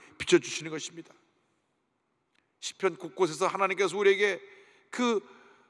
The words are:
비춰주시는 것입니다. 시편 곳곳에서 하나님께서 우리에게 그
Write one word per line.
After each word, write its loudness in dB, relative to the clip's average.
비춰주시는 0
것입니다. -14
시편 -4
곳곳에서 -2
하나님께서 0
우리에게 2
그 0